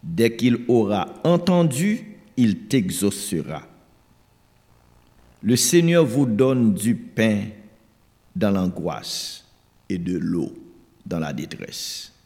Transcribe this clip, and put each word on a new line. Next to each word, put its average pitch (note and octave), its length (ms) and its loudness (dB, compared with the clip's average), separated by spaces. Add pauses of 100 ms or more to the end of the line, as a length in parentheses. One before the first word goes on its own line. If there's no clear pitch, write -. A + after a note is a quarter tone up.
Dès A2+ 280 0
qu'il A#2+ 320 2
aura G#2 440 2 (120)
entendu, F3 920 2 (180)
il A2+ 320 2
t'exaucera. F2+ 960 -2 (1800)
Le A2+ 140 4
Seigneur E3+ 500 4
vous B2+ 200 0
donne A#2+ 480 4
du G#2 200 0
pain G#2 520 -2 (920)
dans G2+ 160 2
l'angoisse F2 920 -4 (440)
et G2 100 -4
de F2+ 180 -4
l'eau E2+ 400 -4 (480)
dans F2 140 -6
la D2+ 140 -4
détresse. - 800 -12 (140)